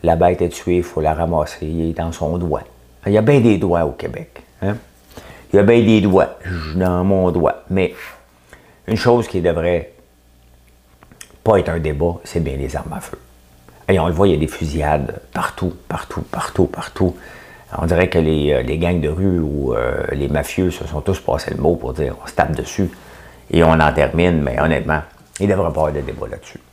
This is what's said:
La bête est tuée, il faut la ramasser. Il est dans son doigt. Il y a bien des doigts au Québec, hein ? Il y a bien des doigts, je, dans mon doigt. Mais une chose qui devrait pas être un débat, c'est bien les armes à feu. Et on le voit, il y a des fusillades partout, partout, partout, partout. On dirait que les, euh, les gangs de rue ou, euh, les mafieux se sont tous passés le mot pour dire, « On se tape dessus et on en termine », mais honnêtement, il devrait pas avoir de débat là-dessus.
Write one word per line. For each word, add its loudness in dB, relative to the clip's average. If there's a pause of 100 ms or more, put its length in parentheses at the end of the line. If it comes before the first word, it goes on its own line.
La 4
bête 2
est 0
tuée, -2
il 0
faut -6
la 0
ramasser. -2
Il -2
est -4
dans -6
son -4
doigt. -2 (440)
Il 0
y 4
a 2
bien 4
des 4
doigts 0
au -2
Québec, -12 (200)
hein ? -2 (760)
Il 4
y 8
a 8
bien 6
des 6
doigts, 4
je, -8
dans 0
mon 2
doigt. 0
Mais 0 (920)
une -2
chose 2
qui -4
devrait 0 (1500)
pas 4
être 0
un -2
débat, -2
c'est -4
bien -4
les -6
armes -8
à -8
feu. -14 (680)
Et 4
on 2
le 0
voit, 4
il 4
y 2
a 0
des 0
fusillades -4 (100)
partout, -4 (160)
partout, -8
partout, -2
partout. -4 (600)
On -2
dirait 2
que 0
les, 2
euh, 2
les -4
gangs 0
de -2
rue 0
ou, -2
euh, -2
les -2
mafieux -2
se -10
sont -8
tous -2
passés -4
le -6
mot 2
pour -8
dire, « -4
On -14
se -16
tape 0
dessus -4 (600)
et 4
on 8
en 4
termine », 2
mais -2
honnêtement, 0 (380)
il 0
devrait 0
pas -2
avoir 0
de -4
débat -10
là-dessus. -16 (120)